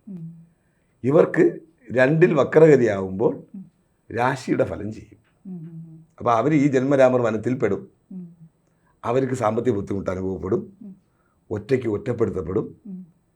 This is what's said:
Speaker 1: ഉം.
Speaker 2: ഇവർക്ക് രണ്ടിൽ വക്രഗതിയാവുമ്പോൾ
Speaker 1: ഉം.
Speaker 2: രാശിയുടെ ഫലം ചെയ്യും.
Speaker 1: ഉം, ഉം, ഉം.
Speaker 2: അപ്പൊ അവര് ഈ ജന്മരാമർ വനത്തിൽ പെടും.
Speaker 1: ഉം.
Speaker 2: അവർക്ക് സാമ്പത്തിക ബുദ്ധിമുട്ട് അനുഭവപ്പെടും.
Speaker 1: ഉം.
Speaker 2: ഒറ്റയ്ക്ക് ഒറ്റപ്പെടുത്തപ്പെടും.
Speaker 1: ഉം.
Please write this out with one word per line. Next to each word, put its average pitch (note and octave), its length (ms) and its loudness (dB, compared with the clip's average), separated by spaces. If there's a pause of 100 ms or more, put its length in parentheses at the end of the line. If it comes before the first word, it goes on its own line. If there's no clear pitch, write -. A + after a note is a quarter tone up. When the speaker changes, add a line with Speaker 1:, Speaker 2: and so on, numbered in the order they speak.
Speaker 1:
ഉം. E3 320 -16 (640)
Speaker 2:
ഇവർക്ക് D#3 560 2 (320)
രണ്ടിൽ D3+ 420 4
വക്രഗതിയാവുമ്പോൾ A#2+ 1080 4 (120)
Speaker 1:
ഉം. F#3+ 100 -16 (520)
Speaker 2:
രാശിയുടെ B2+ 460 -2
ഫലം G2+ 280 -6
ചെയ്യും. - 260 -20 (300)
Speaker 1:
ഉം, F3+ 120 -14
ഉം, E3 340 -18
ഉം. - 120 -20 (120)
Speaker 2:
അപ്പൊ A#2 140 0
അവര് A#2 220 2
ഈ D3 140 4
ജന്മരാമർ C3 540 4
വനത്തിൽ A2+ 320 -2
പെടും. G2 360 -2 (220)
Speaker 1:
ഉം. F3+ 240 -18 (720)
Speaker 2:
അവർക്ക് C3 280 -2
സാമ്പത്തിക A2+ 400 0
ബുദ്ധിമുട്ട് G2 360 -4
അനുഭവപ്പെടും. F#2+ 720 -6
Speaker 1:
ഉം. G3 140 -20 (560)
Speaker 2:
ഒറ്റയ്ക്ക് A2+ 360 -4
ഒറ്റപ്പെടുത്തപ്പെടും. G2 880 -4 (120)
Speaker 1:
ഉം. F#3 180 -14 (300)